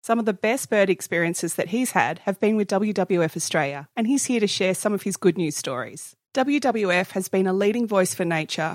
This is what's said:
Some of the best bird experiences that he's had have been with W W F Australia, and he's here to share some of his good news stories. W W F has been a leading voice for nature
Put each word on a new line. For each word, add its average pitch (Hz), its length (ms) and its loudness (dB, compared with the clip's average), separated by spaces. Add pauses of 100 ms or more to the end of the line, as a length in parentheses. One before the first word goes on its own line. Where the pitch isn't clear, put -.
Some 233 160 0
of 226 60 -2
the 214 80 0
best 220 380 -2
bird 196 180 4
experiences 170 680 0
that - 120 -2
he's 233 220 0
had 151 300 0
have 196 200 -2
been 214 160 2
with 208 120 0
W 208 260 0
W 180 280 2
F 160 140 0
Australia, 143 580 -2
and 226 120 0
he's 269 180 2
here 240 160 0
to 208 60 2
share 185 260 0
some 208 220 -2
of 190 80 -4
his 196 160 -4
good 175 180 4
news 160 180 -2
stories. 120 640 -8 (160)
W 277 260 2
W 220 320 0
F 180 200 2
has 190 180 -4
been 190 180 2
a 185 60 2
leading 208 340 2
voice 196 280 2
for 185 100 -2
nature 160 500 -2